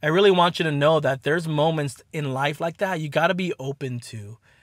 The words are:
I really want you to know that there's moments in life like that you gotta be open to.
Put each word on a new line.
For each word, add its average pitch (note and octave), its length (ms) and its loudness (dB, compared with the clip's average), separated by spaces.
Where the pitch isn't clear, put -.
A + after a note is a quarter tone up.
I D3+ 60 -2
really F#3+ 220 6
want F3 280 4
you E3+ 60 0
to D#3 80 0
know D3 280 4
that C3+ 220 -2
there's D#3+ 260 -2
moments D3+ 540 0
in D3 220 -4
life C#3+ 260 -2
like E3 180 -6
that F#3+ 220 -2
you D#3 80 -6
gotta E3 260 2
be F3 240 -4
open C3 420 -8
to. G#2+ 380 -16